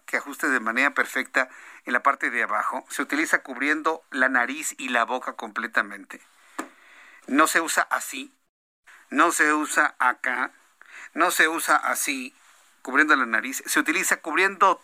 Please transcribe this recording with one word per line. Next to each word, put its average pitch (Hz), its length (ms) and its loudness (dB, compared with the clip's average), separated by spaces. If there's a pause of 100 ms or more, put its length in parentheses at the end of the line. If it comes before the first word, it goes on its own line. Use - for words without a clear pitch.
que 131 140 -4
ajuste 143 320 -4
de 127 100 2
manera 120 300 2
perfecta 131 580 -2 (380)
en 131 80 -2
la 123 80 0
parte 139 260 2
de 120 140 -2
abajo. 104 480 -2
Se - 100 -6
utiliza 147 420 -2
cubriendo 151 680 -4
la 131 180 0
nariz 131 500 -2
y 131 120 -8
la 120 140 2
boca 123 280 -4
completamente. 107 880 -4 (1080)
No 151 200 4
se 165 160 2
usa 160 280 -2
así, 131 440 -6 (720)
no 156 240 4
se 151 220 2
usa 151 440 0
acá, 127 540 -2 (640)
no 170 160 2
se 165 180 4
usa 160 280 2
así, 127 580 -4 (480)
cubriendo 147 320 4
la 131 120 4
nariz. 117 400 -2
Se - 120 0
utiliza 165 420 0
cubriendo 185 640 2